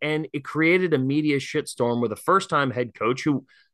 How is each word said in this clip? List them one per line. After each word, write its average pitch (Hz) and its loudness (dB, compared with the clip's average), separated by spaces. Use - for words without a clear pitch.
and 151 -2
it 139 -8
created 165 2
a 135 2
media 143 0
shitstorm 127 -2
with 117 0
a 107 -6
first-time 160 0
head 117 -4
coach 120 -2
who, 139 0